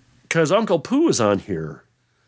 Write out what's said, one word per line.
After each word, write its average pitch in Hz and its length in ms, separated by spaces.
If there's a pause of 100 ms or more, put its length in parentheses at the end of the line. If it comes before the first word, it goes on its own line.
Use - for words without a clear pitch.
(280)
'Cause 160 240
Uncle 208 280
Poo 294 280
is 175 120
on 104 180
here. 80 460 (440)